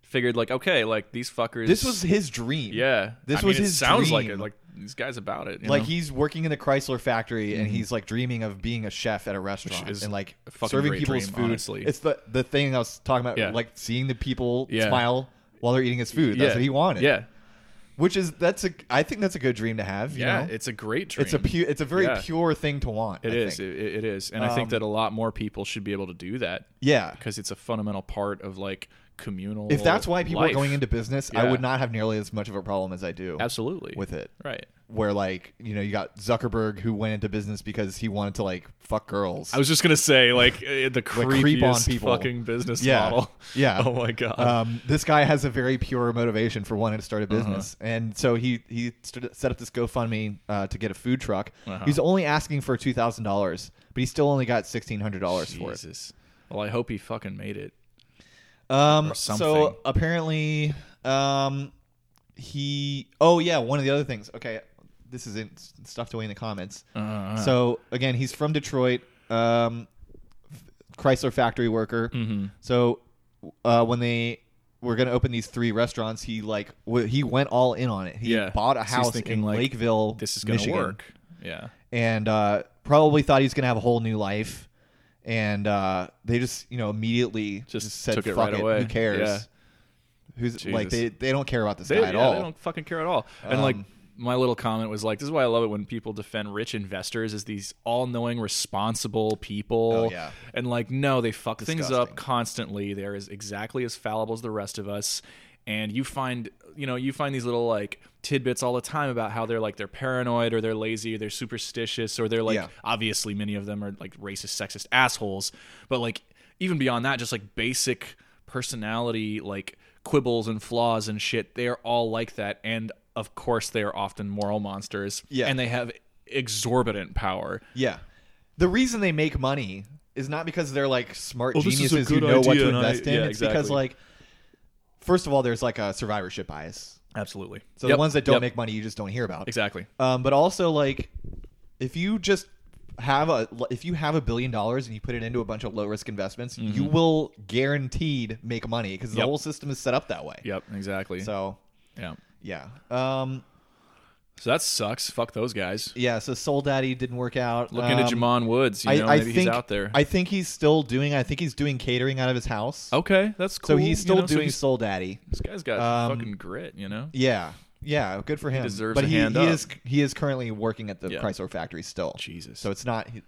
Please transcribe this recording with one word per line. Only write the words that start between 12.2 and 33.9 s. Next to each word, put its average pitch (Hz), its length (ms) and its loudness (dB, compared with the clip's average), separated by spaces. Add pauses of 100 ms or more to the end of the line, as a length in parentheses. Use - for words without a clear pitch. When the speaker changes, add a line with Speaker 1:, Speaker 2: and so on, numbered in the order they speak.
Speaker 2:
the 127 120 2
thing 139 320 0
I 127 40 2
was - 260 -4
talking 127 160 2
about, 123 180 -4
Speaker 1:
Yeah. 101 120 0
Speaker 2:
like, 117 240 -4
seeing 127 320 -2
the 131 80 0
people 123 560 -2
Speaker 1:
Yeah. 110 180 2
Speaker 2:
smile 123 400 2 (320)
while 120 140 4
they're 131 80 4
eating 123 160 0
his 117 120 -4
food. 127 280 2
That's 139 120 6
Speaker 1:
Yeah. 107 40 2
Speaker 2:
what 120 80 2
he 135 80 2
wanted. 135 320 2
Speaker 1:
Yeah. 120 220 4 (720)
Speaker 2:
Which 180 200 4
is, 175 160 0
that's 185 320 0
a, 180 60 0 (180)
I 135 140 4
think 208 180 -2
that's 190 140 0
a 170 40 -8
good 127 180 2
dream 110 200 -2
to 104 80 -4
have, 101 320 -4
you 120 80 -4
Speaker 1:
Yeah, 151 220 0
Speaker 2:
know? 139 60 -6
Speaker 1:
it's 110 160 -8
a 120 40 -8
great 110 460 -4
Speaker 2:
It's 143 160 2
a 139 40 2
Speaker 1:
dream. 170 260 2
Speaker 2:
pu-, 139 60 -2
it's 147 120 -2
a - 40 0
very 180 180 2
Speaker 1:
Yeah. 117 180 2
Speaker 2:
pure 165 320 2
thing 143 260 -2
to 120 100 -2
want, 107 360 -4
Speaker 1:
It 113 60 0
Speaker 2:
I 117 40 0
Speaker 1:
is. 110 220 0
Speaker 2:
think. 95 100 -4 (100)
Speaker 1:
It, 98 180 -4
it 110 80 -4
is. 98 260 -4
And 110 120 -4
I 120 120 0
think 117 120 0
Speaker 2:
Um, 113 40 -6
Speaker 1:
that 113 120 0
a 110 40 -2
lot 107 260 0
more 110 200 -2
people 104 340 -6
should 104 180 -8
be 101 80 -2
able 98 140 -4
to 90 80 -12
do 92 240 -8
that. 95 280 -4 (140)
Speaker 2:
Yeah. 127 320 4
Speaker 1:
Because - 260 -8
it's 104 120 -8
a 98 60 -8
fundamental 104 460 -4
part 101 380 -6
of, 95 160 -10
like, 98 320 -8 (300)
communal 104 520 -8
Speaker 2:
If 143 140 2
that's 175 240 4
why 175 160 2
people - 180 0
are 160 40 4
Speaker 1:
life. - 80 2
Speaker 2:
going 139 180 2
into 139 140 0
business, 117 500 -2
I 117 80 4
Speaker 1:
Yeah. 127 60 4
Speaker 2:
would 127 100 2
not 127 180 0
have 123 140 0
nearly 110 260 0
as 104 140 -6
much 107 160 -4
of 101 80 -6
a 98 60 -4
problem 95 300 -2
as 90 120 -8
I 85 80 -4
do 87 260 -6
Speaker 1:
Absolutely. 120 560 -4